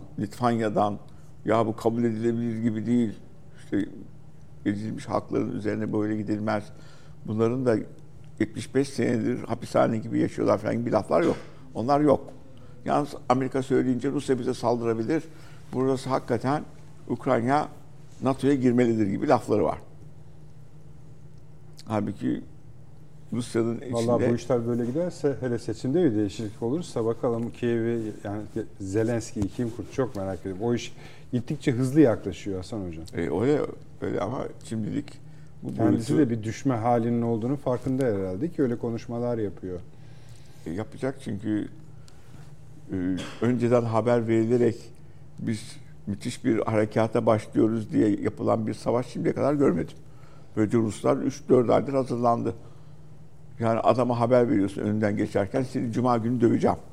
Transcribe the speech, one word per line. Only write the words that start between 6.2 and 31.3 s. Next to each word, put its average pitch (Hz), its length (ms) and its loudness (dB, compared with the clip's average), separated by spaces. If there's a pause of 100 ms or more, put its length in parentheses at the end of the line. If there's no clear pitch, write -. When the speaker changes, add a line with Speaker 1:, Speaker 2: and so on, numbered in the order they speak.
Speaker 1:
Bunların 117 400 2
da 113 100 6 (640)
yetmiş - 340 -4
beş 139 140 2
senedir 117 560 0
hapishane 117 540 2
gibi 113 200 -2
yaşıyorlar 110 400 2
falan 110 180 -2
gibi 120 160 -2
laflar 156 300 4
yok. - 140 4 (380)
Onlar 139 260 2
yok. - 320 4 (520)
Yalnız 143 240 2 (200)
Amerika 127 340 2
söyleyince 127 480 2
"Rusya 135 280 0
bize 123 160 -2
saldırabilir. 117 680 0 (500)
Burası 131 380 0
hakikaten 135 520 0 (460)
Ukrayna 123 600 2 (540)
nato'ya 131 320 4
girmelidir." 120 520 6
gibi 98 220 0
lafları 110 360 4
var. - 140 0 (2000)
Halbuki 107 560 -2 (880)
Rusya'nın 117 440 0
içinde 131 160 -8
Speaker 2:
Vallahi 120 380 4
bu 120 40 4
işler 120 320 0
böyle 120 200 0
giderse, 147 540 0
hele 120 180 0
seçimde 131 460 0
bir 117 120 4
değişiklik 107 460 -2
olursa 123 420 -2
bakalım 117 460 0
Kiev'i, 117 600 0 (120)
yani 104 180 -4 (380)
Zelenski'yi 110 680 0
kim 120 220 -4
kurt, - 220 -8
çok 113 240 -2
merak 95 240 -4
ediyorum. 95 220 -6
O 120 120 2
iş - 180 -4 (400)